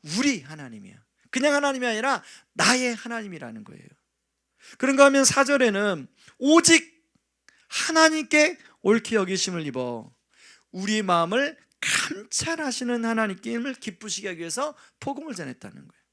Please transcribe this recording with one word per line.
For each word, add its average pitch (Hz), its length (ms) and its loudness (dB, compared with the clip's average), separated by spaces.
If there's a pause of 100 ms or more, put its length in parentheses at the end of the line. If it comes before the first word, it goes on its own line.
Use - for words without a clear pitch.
(180)
우리 254 240 0
하나님이야. 120 640 -18 (260)
그냥 285 240 0
하나님이 277 340 0
아니라 233 360 -2 (300)
나의 240 420 2
하나님이라는 196 680 -12
거예요. - 240 -20 (880)
그런가 269 280 6
하면 277 200 6
사 269 180 4
절에는 208 640 2 (320)
오직 320 640 4 (680)
하나님께 311 880 2 (240)
옳게 226 340 0
여기심을 185 520 -2
입어 123 460 -8 (580)
우리 208 300 -2
마음을 190 560 0 (220)
감찰하시는 277 1300 -4
하나님께임을 226 680 -4
기쁘시게 202 540 -12
하기 170 100 -12
위해서 240 360 -8 (240)
복음을 285 340 -10
전했다는 135 540 -14
거예요. - 240 -20